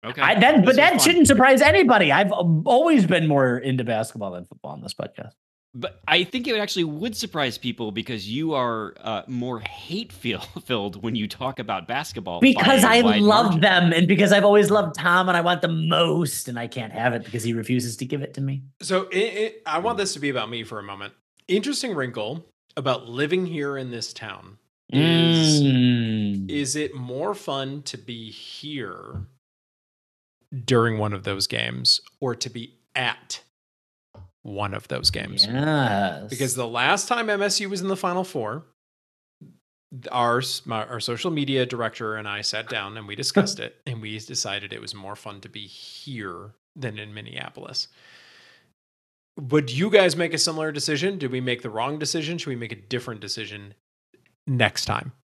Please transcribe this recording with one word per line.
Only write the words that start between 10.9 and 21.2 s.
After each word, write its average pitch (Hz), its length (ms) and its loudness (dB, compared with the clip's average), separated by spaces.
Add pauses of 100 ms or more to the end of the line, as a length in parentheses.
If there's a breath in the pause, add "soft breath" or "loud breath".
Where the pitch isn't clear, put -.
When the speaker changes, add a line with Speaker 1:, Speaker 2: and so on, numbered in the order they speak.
Speaker 1:
when 117 120 -4
you 107 140 -2
talk 135 300 -6
about 120 280 -6
basketball 127 540 -6
by 247 80 6
Speaker 2:
Because 262 340 4
Speaker 1:
a 240 60 6
Speaker 2:
I 233 140 6
Speaker 1:
wide 214 180 4
Speaker 2:
love 208 260 6
Speaker 1:
margin. 170 140 2
Speaker 2:
them, 175 320 6
and 165 160 4
because 190 240 6
I've 202 140 6
always 202 240 8
loved 190 240 2
Tom, 180 340 2
and 175 80 2
I 170 60 2
want 175 180 2
the 165 80 -2
most, 165 800 0
and 120 100 -8
I 120 100 -8
can't 110 260 -10
have 117 180 0
it 110 120 -4
because 110 180 -6
he 117 100 0
refuses 117 460 -2
to 127 80 -6
give 139 160 -6
it - 120 -12
to 135 60 -8
me. 135 220 -4 (180)
Speaker 3:
So 190 320 -2
it, 185 60 -2
it, 214 480 -2
I 156 140 -2
want 208 180 -2
this 196 160 -2
to 147 60 -10
be 143 100 -2
about 117 180 -4
me 117 160 -8
for 107 140 -12
a 101 40 -12
moment. 101 300 -12 (360)